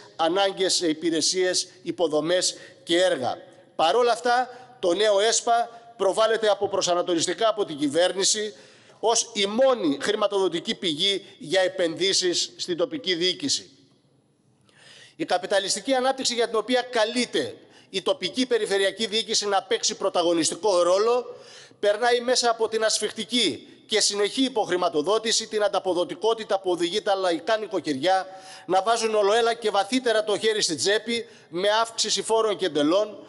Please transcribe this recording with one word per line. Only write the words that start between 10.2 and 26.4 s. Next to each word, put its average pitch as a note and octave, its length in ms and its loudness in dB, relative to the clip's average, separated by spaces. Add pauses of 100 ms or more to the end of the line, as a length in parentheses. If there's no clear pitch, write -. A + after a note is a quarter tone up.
πηγή F#3+ 640 -4
για F3+ 220 0
επενδύσεις F3+ 960 0
στην E3+ 200 -6
τοπική E3 380 -2
διοίκηση. D#3+ 560 -4 (1500)
Η D#3+ 80 -6
καπιταλιστική G3 680 -2
ανάπτυξη C4 400 0
για A3+ 140 0
την A3 100 -2
οποία B3 240 0
καλείται A3+ 760 -2 (340)
η F#3+ 120 -4
τοπική A3+ 440 -2
περιφερειακή G3 600 0
διοίκηση G#3+ 400 -2
να G3 160 0
παίξει A3 320 -2
πρωταγωνιστικό F3 880 2
ρόλο, A3+ 540 2 (440)
περνάει A#3 400 2
μέσα A#3+ 300 2
από A3 180 0
την A3 160 -2
ασφιχτική G#3+ 840 -2 (240)
και G#3 100 2
συνεχή G3+ 420 0
υποχρηματοδότηση, G3 1040 0
την G#3+ 160 -2
ανταποδοτικότητα G3 960 0